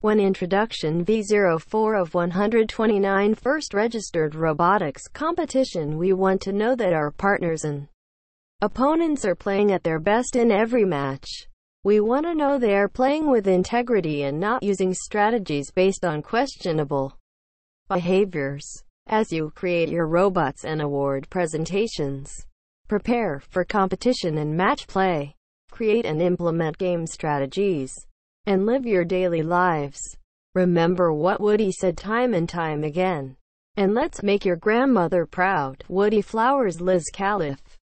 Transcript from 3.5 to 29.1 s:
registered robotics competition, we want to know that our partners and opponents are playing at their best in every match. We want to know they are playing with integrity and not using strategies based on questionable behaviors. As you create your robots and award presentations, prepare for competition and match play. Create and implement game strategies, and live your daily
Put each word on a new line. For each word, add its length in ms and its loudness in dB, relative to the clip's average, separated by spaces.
registered 640 -2
robotics 720 0
competition, 920 -2
we 160 2
want 280 2
to 120 -6
know 220 0
that 180 0
our 160 0
partners 540 -2
and 240 -6
opponents 640 0
are 100 2
playing 360 2
at 120 0
their 160 0
best 360 0
in 160 4
every 340 2
match. 420 -4
We 160 4
want 260 0
to 100 -2
know 220 2
they 180 2
are 140 2
playing 420 2
with 160 2
integrity 760 0
and 160 -2
not 220 -2
using 320 0
strategies 800 -2
based 320 2
on 180 -2
questionable 960 -2
behaviors. 960 -2
As 240 0
you 240 -4
create 320 0
your 200 -2
robots 580 0
and 160 -4
award 480 -2
presentations, 1160 -4
prepare 600 -2
for 140 -2
competition 760 0
and 180 -2
match 300 0
play. 480 -2
Create 340 0
and 160 -2
implement 560 0
game 280 -2
strategies, 880 -4
and 180 2
live 200 0
your 200 2
daily 380 0